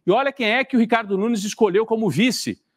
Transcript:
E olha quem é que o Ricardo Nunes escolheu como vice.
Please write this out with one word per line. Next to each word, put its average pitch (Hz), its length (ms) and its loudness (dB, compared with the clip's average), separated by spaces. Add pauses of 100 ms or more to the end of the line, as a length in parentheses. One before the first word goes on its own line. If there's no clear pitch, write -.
E 170 40 2
olha 269 200 0
quem 226 180 -2
é 247 140 0
que 262 120 -6
o 240 40 4
Ricardo 226 380 0
Nunes 214 260 -2
escolheu 208 420 0
como 220 240 -2
vice. 151 520 -2 (160)